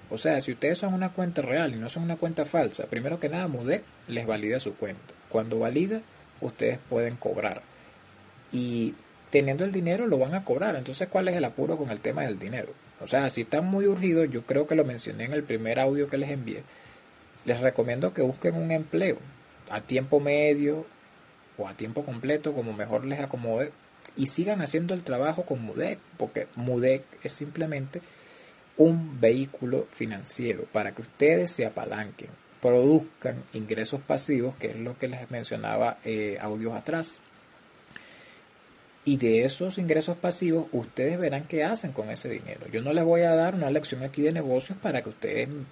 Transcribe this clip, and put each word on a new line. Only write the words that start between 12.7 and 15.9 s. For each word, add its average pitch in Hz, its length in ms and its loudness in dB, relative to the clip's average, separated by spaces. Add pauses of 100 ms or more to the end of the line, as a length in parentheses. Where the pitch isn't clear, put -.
O 92 60 -10
sea, 131 240 2
si 120 120 -2
están 151 220 0
muy 196 220 2
urgidos, 180 440 4
yo 120 120 -4
creo 143 240 2
que 156 80 0
lo 156 100 6
mencioné 113 400 -6
en 117 80 -6
el 151 100 0
primer 113 380 0
audio 139 300 2